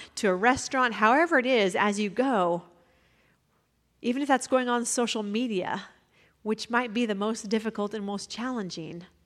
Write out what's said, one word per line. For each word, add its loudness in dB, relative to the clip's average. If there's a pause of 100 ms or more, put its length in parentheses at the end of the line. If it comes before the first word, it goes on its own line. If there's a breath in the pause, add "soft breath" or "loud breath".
(160 loud breath)
to 0
a 4
restaurant, 2
however 6
it 2
is, 4
as 2
you 0
go, 0 (1400 soft breath)
even -2
if -4
that's 2
going 2
on 0
social -2
media, -2 (580 soft breath)
which -4
might -2
be 2
the -2
most -4
difficult -4
and -8
most -8
challenging, -8 (200)